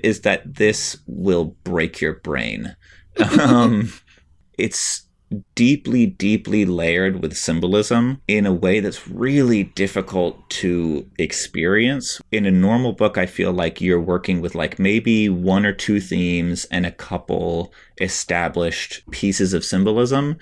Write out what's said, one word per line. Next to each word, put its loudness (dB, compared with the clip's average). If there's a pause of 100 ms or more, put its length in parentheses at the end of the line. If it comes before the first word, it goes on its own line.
is 0
that -2
this 0
will 0
break -2
your -2
brain. -6 (420)
<laughs> 4
Um, 4 (640)
it's -4 (520)
deeply, 2
deeply 0
layered 0
with -6
symbolism 0
in 2
a 2
way 2
that's -6
really 2
difficult -2
to -2 (140)
experience. -2 (100)
In 0
a 4
normal 4
book, 0
I 2
feel -2
like -2
you're 2
working -2
with, -6
like, -6
maybe 2
one 2
or 0
two -2
themes -2
and -2
a -6
couple -6 (280)
established -4
pieces 0
of -2
symbolism, 0